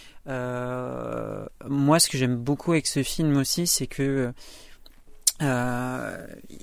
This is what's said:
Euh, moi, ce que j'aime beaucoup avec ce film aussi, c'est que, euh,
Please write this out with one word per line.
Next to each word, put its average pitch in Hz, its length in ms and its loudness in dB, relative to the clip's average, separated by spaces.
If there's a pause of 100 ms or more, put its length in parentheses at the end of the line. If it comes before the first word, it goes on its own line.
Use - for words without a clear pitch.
(280)
Euh, 123 1160 -4 (220)
moi, 143 300 6
ce - 120 4
que 139 80 -2
j'aime 127 180 2
beaucoup 139 360 0
avec 160 140 4
ce - 160 2
film 151 360 2
aussi, 175 280 0
c'est 139 200 0
que, 135 460 0 (1080)
euh, 123 840 -2 (360)